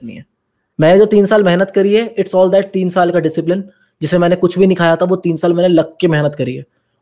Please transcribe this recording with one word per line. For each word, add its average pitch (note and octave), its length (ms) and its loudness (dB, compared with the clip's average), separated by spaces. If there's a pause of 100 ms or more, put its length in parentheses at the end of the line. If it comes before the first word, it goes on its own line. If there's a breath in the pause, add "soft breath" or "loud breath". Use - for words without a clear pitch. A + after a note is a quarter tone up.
नहीं A2+ 120 -16
है।" C#3 100 -20 (540)
मैंने E3+ 180 4
जो G#3+ 80 6
तीन G#3 200 2
साल G#3 180 2
मेहनत F3+ 260 0
करी G3+ 240 0
है, A3+ 200 -2
it's F#3+ 160 -6
all F#3 180 2
that G3 160 2
तीन F#3+ 240 -4
साल F3 220 0
का F3 100 -2
डिसिप्लिन, E3 440 -4 (380 soft breath)
जिसे D#3+ 160 -2
मैंने F3 180 0
कुछ F3+ 220 -2
भी G3 80 4
नहीं F#3 100 2
खाया E3 200 2
था, F#3 80 -2
वो F3+ 120 0
तीन E3+ 200 -4
साल F3 180 0
मैंने F3 140 0
लग D#3+ 320 0
के F3+ 80 2
मेहनत D3 260 -2
करी B2+ 220 -6
है, C#3 80 -16 (380)